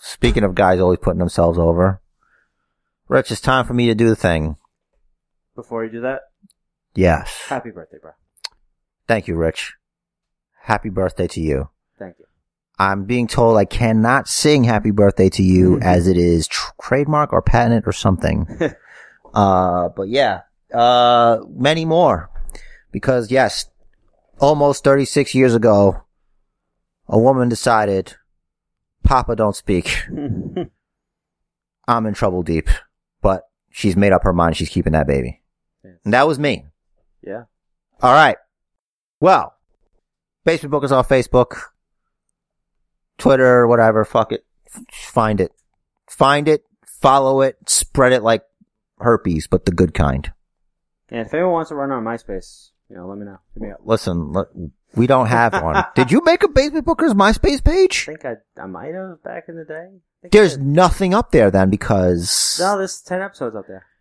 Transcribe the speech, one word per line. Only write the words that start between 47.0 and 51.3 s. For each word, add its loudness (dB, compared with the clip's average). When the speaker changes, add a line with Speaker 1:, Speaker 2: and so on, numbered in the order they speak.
Speaker 1:
it. 0
Spread 2
it 0
like 2
herpes, 0
but 0
the 0
good 0
kind. -2
Speaker 2:
And -8
if -10